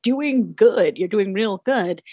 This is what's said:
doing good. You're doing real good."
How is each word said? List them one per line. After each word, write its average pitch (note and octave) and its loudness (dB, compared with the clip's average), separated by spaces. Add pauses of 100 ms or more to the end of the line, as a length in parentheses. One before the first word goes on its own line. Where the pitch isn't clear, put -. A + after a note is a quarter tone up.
doing C4 0
good. A3 2
You're F3+ -2
doing G3 -2
real G3+ -4
good." F3+ -2 (100)